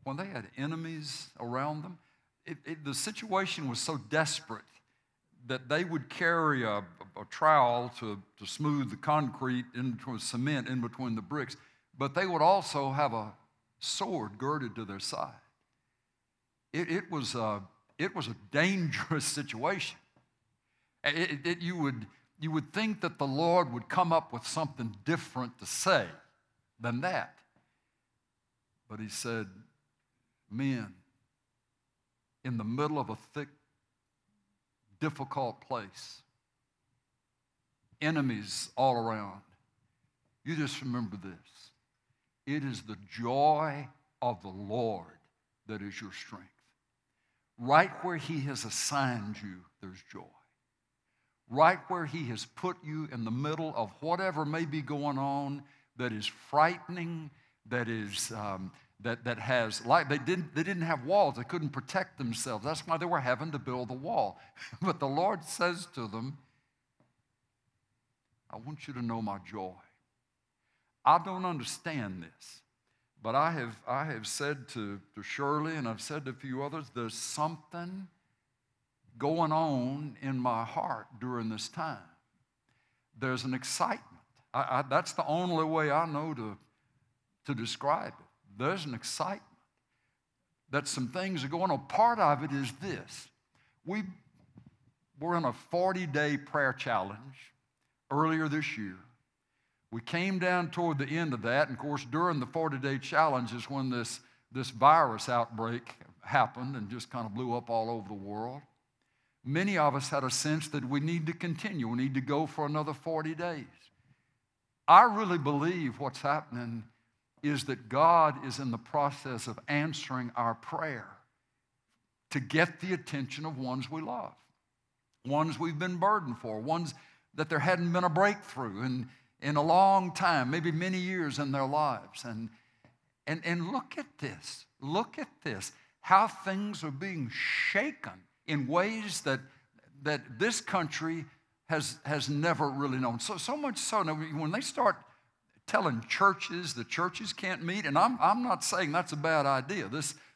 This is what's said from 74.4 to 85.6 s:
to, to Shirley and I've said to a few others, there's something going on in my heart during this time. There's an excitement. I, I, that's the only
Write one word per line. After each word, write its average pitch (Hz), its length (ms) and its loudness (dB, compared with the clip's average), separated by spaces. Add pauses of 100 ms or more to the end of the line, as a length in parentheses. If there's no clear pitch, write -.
to, 101 320 -6 (140)
to 104 80 -12
Shirley 151 540 -2
and 127 100 -4
I've 110 140 -6
said 151 240 -6
to 131 60 -6
a 113 40 -8
few 131 260 -6
others, 147 320 -8
there's 113 220 -6
something 175 920 -6 (1120)
going 156 340 2
on 143 720 0
in 135 180 -2
my 117 240 2
heart 120 440 -4 (120)
during 120 300 -4
this 107 180 -6
time. 160 300 -6 (1200)
There's 127 240 -2
an 131 100 -2
excitement. - 680 -4 (320)
I, 131 60 -2
I, 131 300 2
that's 165 220 2
the - 140 -2
only 165 400 2